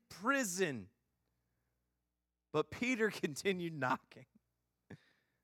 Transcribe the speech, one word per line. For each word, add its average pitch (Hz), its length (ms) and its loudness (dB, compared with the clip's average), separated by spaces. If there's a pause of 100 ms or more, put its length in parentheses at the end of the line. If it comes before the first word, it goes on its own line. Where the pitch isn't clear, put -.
(100)
prison. 185 800 0 (1600)
But 151 180 2
Peter 226 400 2
<laughs> - 120 -8
continued 170 560 -2
knocking. - 480 -4 (1160)